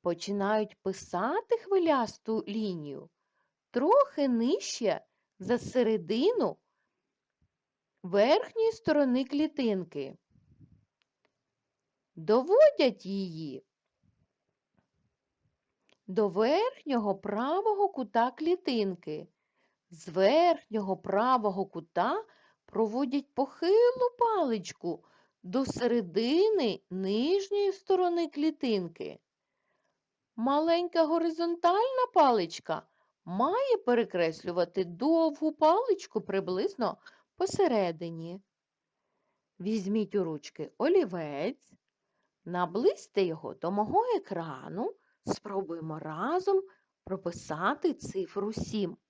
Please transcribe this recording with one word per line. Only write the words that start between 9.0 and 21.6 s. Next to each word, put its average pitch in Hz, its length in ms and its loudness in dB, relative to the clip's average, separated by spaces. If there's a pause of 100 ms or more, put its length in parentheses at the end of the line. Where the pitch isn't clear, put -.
клітинки. 226 920 -4 (2000)
Доводять 277 880 4
її 160 580 -8 (2500)
до 202 220 0
верхнього 240 840 0
правого 349 760 -2
кута 240 420 0
клітинки. 220 1000 -4 (640)
З 165 180 -20
верхнього 214 880 2
правого 202 680 0